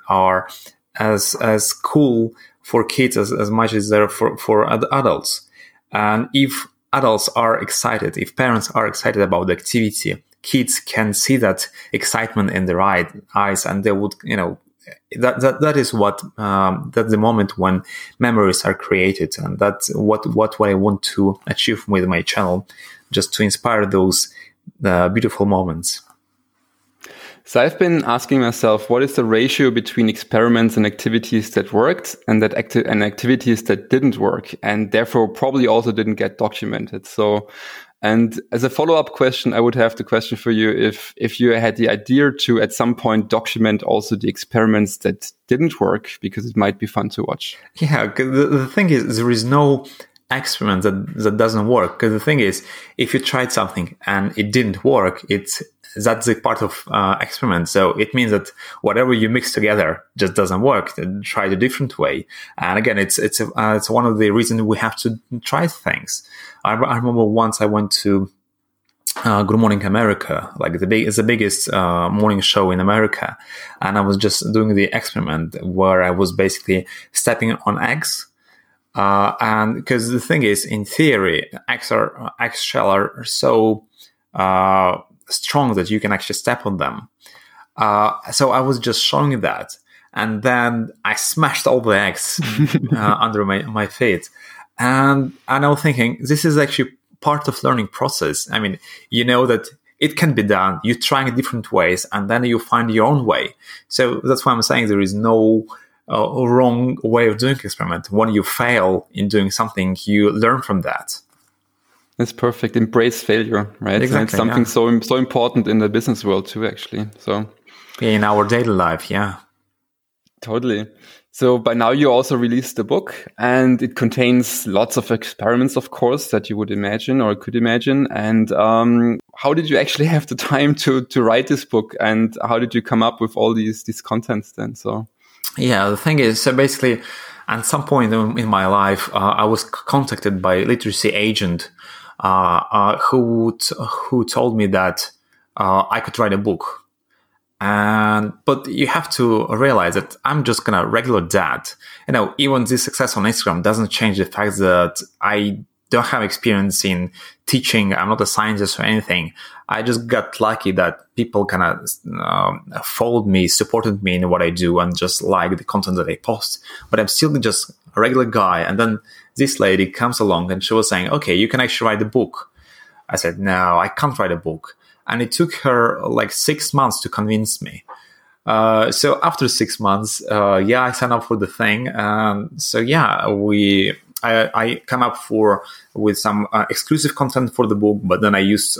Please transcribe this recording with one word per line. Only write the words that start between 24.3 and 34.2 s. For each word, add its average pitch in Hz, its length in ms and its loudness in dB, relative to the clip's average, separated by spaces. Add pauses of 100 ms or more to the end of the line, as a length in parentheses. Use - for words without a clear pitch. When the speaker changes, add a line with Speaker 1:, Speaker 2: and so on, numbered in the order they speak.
Speaker 1:
uh, 90 260 2
beautiful 110 360 0
moments. 90 560 -2 (1400)
Speaker 2:
So - 160 2
I've 156 180 0
been 170 240 2
asking 127 380 0
myself, 117 480 2
what 123 140 4
is 139 120 -2
the 131 80 2
ratio 120 480 2
between 113 380 0
experiments 113 680 2
and 107 100 4
activities 110 640 -2
that 101 200 0
worked 127 440 0 (120)
and 110 160 4
that 107 120 2
acti-, 113 300 -2
and 104 180 0
activities 117 600 0
that 98 260 -2
didn't 131 280 2
work 95 440 -2